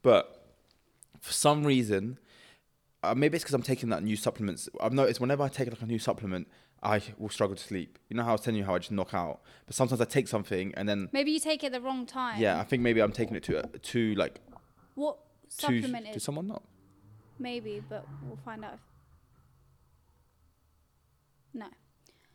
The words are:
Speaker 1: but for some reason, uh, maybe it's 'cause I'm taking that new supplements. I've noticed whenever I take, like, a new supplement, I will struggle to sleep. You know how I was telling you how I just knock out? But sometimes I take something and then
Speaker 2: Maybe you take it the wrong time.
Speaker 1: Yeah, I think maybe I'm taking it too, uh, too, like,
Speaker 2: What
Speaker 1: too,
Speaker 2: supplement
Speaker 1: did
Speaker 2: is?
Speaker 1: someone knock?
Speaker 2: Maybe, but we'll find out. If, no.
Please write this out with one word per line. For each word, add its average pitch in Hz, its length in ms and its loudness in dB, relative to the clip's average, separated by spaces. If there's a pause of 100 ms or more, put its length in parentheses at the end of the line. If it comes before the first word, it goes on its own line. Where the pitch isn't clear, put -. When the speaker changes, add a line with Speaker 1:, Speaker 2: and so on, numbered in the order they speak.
Speaker 1:
but - 440 6 (760)
for - 100 -8
some 147 320 4
reason, 120 540 2 (880)
uh, 101 120 2
maybe 147 220 4
it's - 80 -4
'cause 139 80 -2
I'm 123 100 2
taking 123 260 -2
that 87 140 0
new 107 140 0
supplements. 104 500 -2 (140)
I've 113 120 2
noticed 123 280 4
whenever 139 220 2
I 139 40 0
take, 127 220 -2
like, 117 120 -10
a 113 40 -6
new 113 140 0
supplement, 95 480 -2 (340)
I 104 200 2 (180)
will 104 100 -6
struggle 98 260 2
to - 80 -14
sleep. - 340 -6 (120)
You 110 80 -2
know 117 60 2
how 117 60 2
I - 40 4
was 107 80 2
telling 110 160 0
you 101 80 0
how 95 100 2
I 90 40 2
just - 120 -6
knock 98 220 -2
out? 87 280 -2 (260)
But - 80 -12
sometimes 123 260 2
I 113 40 6
take 127 220 0
something 98 480 -2
and 101 140 -2
then 101 240 0
Speaker 2:
Maybe 285 180 2
you 311 80 0
take 311 240 -2
it 269 80 -2
the 247 80 -6
wrong 254 280 -4
time. 240 340 -4
Speaker 1:
Yeah, 92 180 2
I 104 40 -2
think 123 200 0
maybe 113 160 4
I'm 104 140 4
taking 110 240 -2
it - 60 -8
too, - 140 -2
uh, - 100 -4 (160)
too, 110 320 0
like, 90 260 -2 (540)
Speaker 2:
What 294 220 -4 (320)
Speaker 1:
too, 254 320 0
Speaker 2:
supplement 240 260 -4
Speaker 1:
did 214 100 -12
Speaker 2:
is? - 60 -6
Speaker 1:
someone 160 240 -4
knock? - 160 -8 (760)
Speaker 2:
Maybe, 226 480 -8
but - 180 -12 (220)
we'll 220 100 -12
find 220 280 -14
out. - 80 -14
If, 220 60 -20 (2750)
no. 220 120 -10 (680)